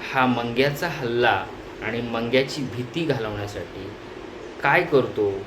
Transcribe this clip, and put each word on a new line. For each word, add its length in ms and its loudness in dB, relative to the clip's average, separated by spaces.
हा 140 4
मंग्याचा 640 2
हल्ला 580 2
आणि 180 -2
मंग्याची 600 0
भीती 440 -4
घालवण्यासाठी 840 -4
काय 200 6
करतो 480 4